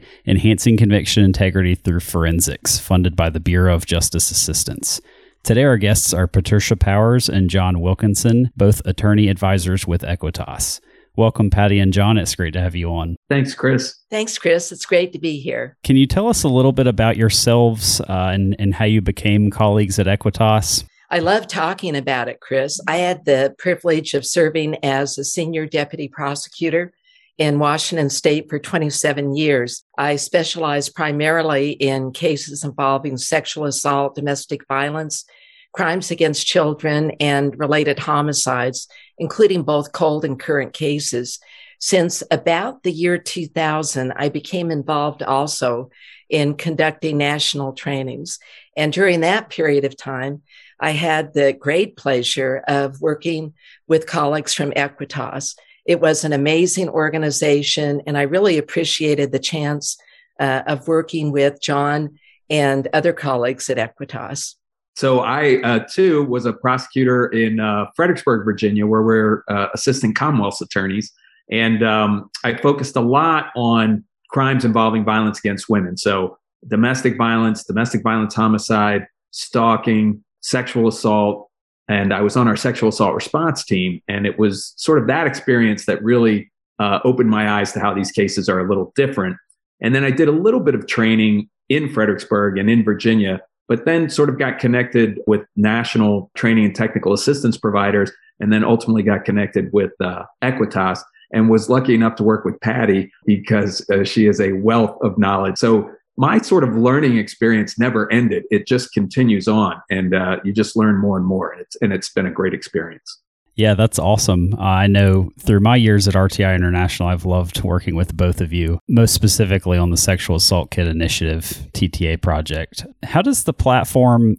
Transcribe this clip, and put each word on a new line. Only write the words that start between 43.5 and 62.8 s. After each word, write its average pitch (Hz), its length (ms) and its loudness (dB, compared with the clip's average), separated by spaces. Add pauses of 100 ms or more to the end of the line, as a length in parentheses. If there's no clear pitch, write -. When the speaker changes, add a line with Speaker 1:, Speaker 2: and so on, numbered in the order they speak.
Speaker 3:
I 147 140 -2
became 165 400 -6
involved 147 540 -4
also 135 640 -2 (400)
in 147 240 0
conducting 156 640 -2
national 143 560 -2
trainings. 135 640 -8 (400)
And 156 160 0
during 175 280 2
that 202 280 0
period 143 360 0
of 135 120 -8
time, 139 460 -8 (380)
I 151 100 0
had 156 420 -2
the 139 180 2
great 156 460 -2
pleasure 131 720 -2
of 139 320 -2
working 156 520 -4 (340)
with 160 200 2
colleagues 147 460 -2
from 143 180 -4
Equitas. 143 840 -6 (300)
It 170 140 2
was 156 240 2
an 156 80 -2
amazing 160 560 0
organization, 147 1200 -2
and 147 100 -4
I 143 40 0
really 175 360 2
appreciated 147 760 -2
the 135 60 -2
chance, 147 580 -6 (420)
uh, 135 280 0
of 143 200 -6
working 160 460 -2
with 143 280 0
John 147 560 -4 (320)
and 139 440 0